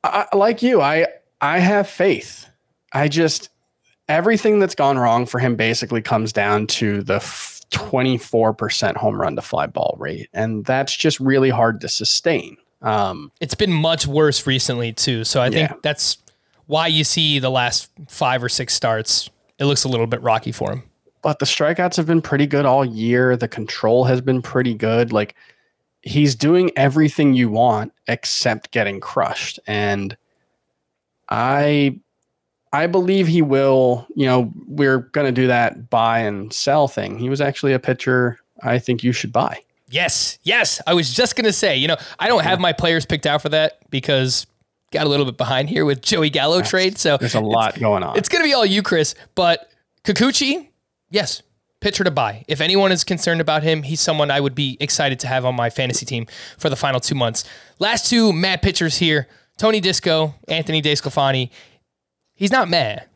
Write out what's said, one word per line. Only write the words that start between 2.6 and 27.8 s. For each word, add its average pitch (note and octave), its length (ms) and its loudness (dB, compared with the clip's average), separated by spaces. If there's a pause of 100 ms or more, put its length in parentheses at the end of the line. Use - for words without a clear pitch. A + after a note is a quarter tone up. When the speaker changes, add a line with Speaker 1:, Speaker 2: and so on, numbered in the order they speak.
Speaker 1:
I C#3+ 160 0
just, D#3 400 0 (600)
everything G#3 500 2
that's F#3+ 160 2
gone C#3 240 2
wrong A#2+ 280 2
for B2 120 -6
him B2 180 0
basically A2+ 460 -2
comes A2 300 -2
down G#2 360 0
to G2+ 340 -2
the G2 140 -2
f-, - 440 -8 (100)
twenty-four A#2+ 840 0
percent - 420 -4
home G#2 240 -2
run D2 160 -2
to - 60 -2
fly D2 240 -4
ball - 320 -4
rate, D2+ 340 -10
and A2 320 -4
that's C3+ 320 -2
just - 240 -2
really C3+ 300 2
hard A2+ 320 2
to - 60 -8
sustain. - 680 -2 (260)
Um, G2+ 580 -2
Speaker 2:
It's D3+ 140 -6
been G3+ 180 0
much D#3+ 340 0
worse D3 400 2
recently, B2 460 -2
too, A2+ 320 -2
so - 160 0
I B2 80 2
think D#3 220 0
Speaker 1:
Yeah. - 120 -14
Speaker 2:
that's - 360 -4 (480)
why D#3 220 0
you D#3 140 2
see D3+ 360 0
the C3 120 -2
last B2 400 -2 (180)
five B2+ 360 -2
or A#2+ 60 -4
six - 240 -4
starts, - 560 -2 (280)
it C#3 60 -2
looks C#3+ 200 2
a C3+ 40 -2
little A#2 180 0
bit A2+ 140 -4
rocky A#2 320 0
for - 180 -6
him. B2 120 -8 (400)
Speaker 1:
But D3+ 160 -2
the C#3+ 80 -2
strikeouts E3+ 500 0
have E3 80 0
been E3 160 2
pretty D3 260 0
good C#3+ 200 0
all C3+ 180 4
year. A#2+ 540 2
The A#2+ 100 -4
control A#2 560 0
has B2+ 160 2
been B2+ 220 0
pretty B2+ 320 -2
good. A2+ 400 0
Like, G#2+ 200 0 (680)
he's C#3+ 320 2
doing E3 420 2
everything D3 560 2
you B2 160 4
want A2+ 460 0 (120)